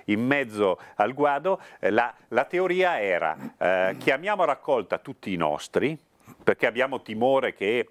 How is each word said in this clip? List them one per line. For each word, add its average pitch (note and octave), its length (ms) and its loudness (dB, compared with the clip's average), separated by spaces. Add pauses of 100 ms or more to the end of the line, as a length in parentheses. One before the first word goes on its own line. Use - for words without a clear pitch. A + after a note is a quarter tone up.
in G#2 200 0
mezzo G#2+ 540 0 (160)
al A2 180 0
guado, D3 480 0 (180)
eh, F#2+ 120 0
la, A#2 200 0 (180)
la B2 160 2
teoria F3+ 540 0
era, E2+ 380 0 (220)
eh, F#2 400 2
chiamiamo F3+ 420 -2
a E3+ 60 4
raccolta A#2+ 500 -2
tutti - 340 -12
i F#2 60 -2
nostri, E2+ 580 -2 (460)
perché - 260 2
abbiamo A#2+ 340 -2
timore B2 520 0
che A2 380 -2